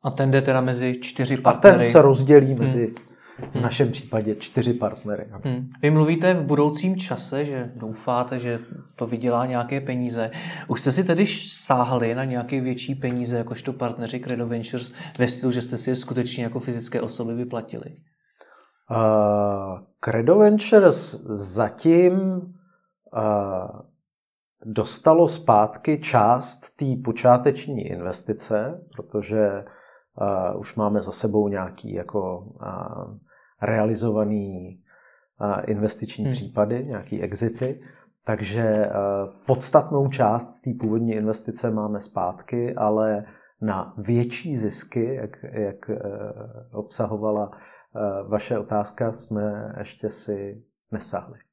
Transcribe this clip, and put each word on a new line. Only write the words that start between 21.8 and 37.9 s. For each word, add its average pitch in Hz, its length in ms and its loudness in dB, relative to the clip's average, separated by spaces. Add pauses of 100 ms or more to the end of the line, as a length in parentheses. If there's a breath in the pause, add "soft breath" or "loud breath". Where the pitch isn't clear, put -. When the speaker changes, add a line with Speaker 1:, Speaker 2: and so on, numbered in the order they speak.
Speaker 2:
eh, 101 520 0 (960)
dostalo 156 640 4
zpátky 110 680 2
část 123 800 0
té 143 100 -4 (180)
počáteční 123 840 2
investice, 104 920 -6 (160)
protože, 107 440 -4
eh, 98 1160 -4
už 101 180 -12
máme 104 280 0
za 98 100 -8
sebou 107 360 0
nějaký 98 440 -8
jako, 92 600 -6 (100)
eh, 95 640 -12 (400 soft breath)
realizovaný, 107 1120 -2 (600 soft breath)
eh, 101 260 -2
investiční 107 580 -4
Speaker 1:
Hmm. 135 80 -2
Speaker 2:
případy, 117 520 -2
nějaký 104 380 -8
exity. 113 580 -4 (440 loud breath)